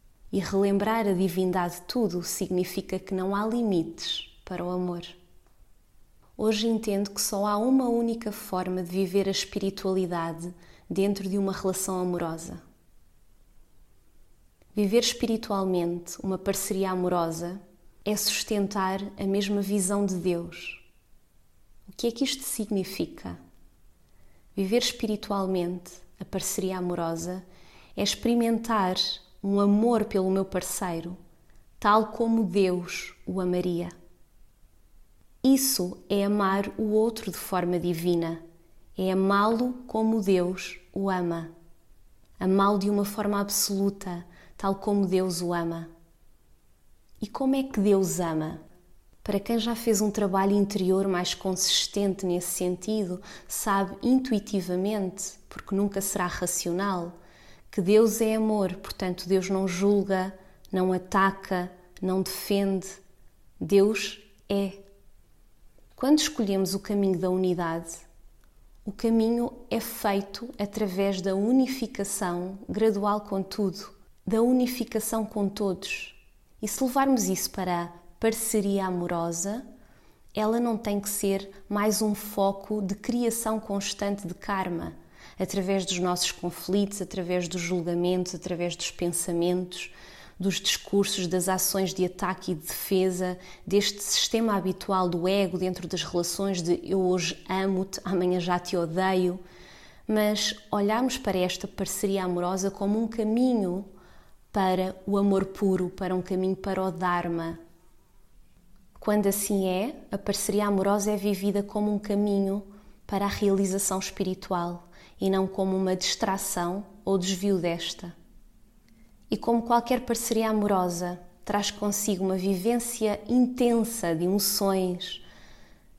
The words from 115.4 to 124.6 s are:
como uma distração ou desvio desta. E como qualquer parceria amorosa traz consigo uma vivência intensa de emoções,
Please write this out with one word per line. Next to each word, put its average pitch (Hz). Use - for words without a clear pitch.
como 190
uma 185
distração 190
ou 190
desvio 185
desta. 170
E 220
como 233
qualquer 240
parceria 226
amorosa 180
traz 202
consigo 202
uma 190
vivência 208
intensa 240
de 165
emoções, 190